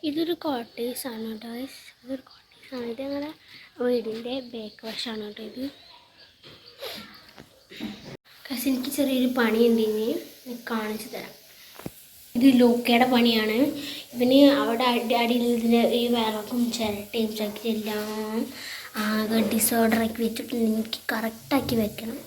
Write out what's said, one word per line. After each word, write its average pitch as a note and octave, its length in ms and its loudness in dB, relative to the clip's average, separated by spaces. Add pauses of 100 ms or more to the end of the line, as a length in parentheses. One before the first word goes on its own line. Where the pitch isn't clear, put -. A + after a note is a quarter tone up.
ഇതൊരു D#4+ 340 -2
കോട്ടേഴ്സ് A#3+ 680 -6
ആണ് A3 180 -8
കേട്ടോ A3 260 -12
ഗൈസ്, B3+ 240 -12 (240)
ഇതൊരു C4 280 -10
കോട്ടേഴ്സ് - 460 -20
ആണ്. A#3+ 160 -8
ഇത് A#3 120 -10
ഞങ്ങളുടെ C#4+ 260 -6 (540)
വീടിൻ്റെ A#3 500 -2 (180)
ബാക്ക് A3 360 -12
വശമാണ് G#3+ 400 -8
കേട്ടോ G#3 200 -14
ഇത്. B3 160 -10 (2750)
ഗൈസ്, A#3+ 240 -6
എനിക്ക് B3+ 280 -2
ചെറിയൊരു C4 400 2
പണിയുണ്ട്, A3+ 480 4
ഇനി G#3+ 200 0 (400)
ഞാൻ A#3+ 120 -10 (120)
കാണിച്ചു G#3+ 440 -6
തരാം. - 200 -12 (1000)
ഇത് B3 120 8 (120)
ലൂക്കയുടെ A#3+ 540 6
പണിയാണ്. A3+ 440 4 (560)
ഇവന് B3 260 6 (220)
അവിടെ A#3 300 0
അടി-, A#3 320 0
അടിയിൽ A#3+ 200 2 (120)
ഇതിൻ്റെ A#3 260 4 (180)
ഈ A#3+ 40 0 (120)
വിറകും A3 460 -2 (160)
ചിരട്ടയും G#3+ 520 -2 (100)
ചകിരി G#3 360 -4
എല്ലാം G#3+ 640 -4 (680)
ആകെ A3 320 0 (140)
ഡിസോർഡർ A3 520 2
ആക്കി A3+ 200 -6
വെച്ചിട്ടുണ്ട്. A3+ 460 -2
എനിക്ക് A3 280 -4 (140)
കറക്റ്റാക്കി A3+ 680 -2
വെക്കണം A3+ 420 -8